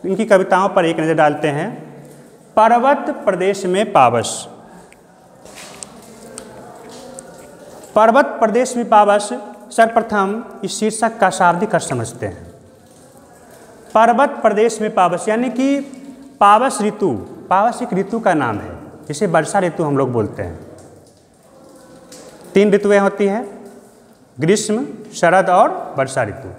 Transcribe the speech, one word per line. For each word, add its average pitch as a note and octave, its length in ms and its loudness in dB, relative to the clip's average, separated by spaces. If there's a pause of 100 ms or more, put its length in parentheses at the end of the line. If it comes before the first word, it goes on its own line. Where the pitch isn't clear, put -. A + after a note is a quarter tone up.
इनकी F#3+ 200 -2
कविताओं F#3+ 440 4
पर F#3+ 160 2
एक E3 140 -2
नज़र D#3+ 140 0
डालते D3+ 340 2
हैं। D3+ 220 -4 (840)
पर्वत A#3+ 540 4 (160)
प्रदेश F#3+ 400 -2
में G3+ 280 0
पावस। A#2+ 540 2 (3500)
पर्वत A3+ 300 6
प्रदेश A#3+ 520 -2
में A#3 120 -4
पावस, G#3 440 4 (380)
सर्वप्रथम A3 720 0 (200)
इस - 160 -8
शीर्षक A3 400 -2
का F#3+ 100 4
शाब्दिक F3+ 460 0
अर्थ D#3 80 0
समझते A#2 420 -8
हैं। F#2 180 -10 (1500)
पर्वत A#3 360 4
प्रदेश A3 520 0
में G#3+ 120 -4
पावस F3+ 360 0
यानी A#3 200 -2
कि C4+ 300 -2 (600)
पावस A3 420 4
ऋतु, G3+ 300 0 (380)
पावस A3 320 0
एक A#3+ 120 -6
ऋतु F#3+ 260 -4
का G3+ 140 2
नाम A#2 260 -2
है, - 160 -14 (320)
जिसे E3 200 -4
वर्षा D#3+ 320 0
ऋतु F3+ 240 -2
हम C#3+ 140 0
लोग C3 140 0
बोलते G#2+ 320 -2
हैं। E2 220 -12 (1900)
तीन G3 180 4
ऋतुएं G3+ 280 2
होती G3+ 260 -2
हैं, G#3+ 460 -6 (680)
ग्रीष्म, G#3+ 480 0 (280)
शरद F3+ 340 2
और - 480 0
वर्षा C3 260 -2
ऋतु। G2 340 -8